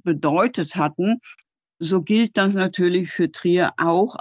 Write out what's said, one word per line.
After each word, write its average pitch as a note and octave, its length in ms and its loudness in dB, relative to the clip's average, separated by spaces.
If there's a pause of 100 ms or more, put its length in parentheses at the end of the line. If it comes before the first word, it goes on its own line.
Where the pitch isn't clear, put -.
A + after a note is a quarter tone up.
bedeutet E3 720 -2
hatten, F#3 440 -2 (580)
so F#3 240 0
gilt G#3+ 360 0
das G3 160 2
natürlich F#3 580 0
für E3 200 -2
Trier F3 460 0
auch, E3+ 440 0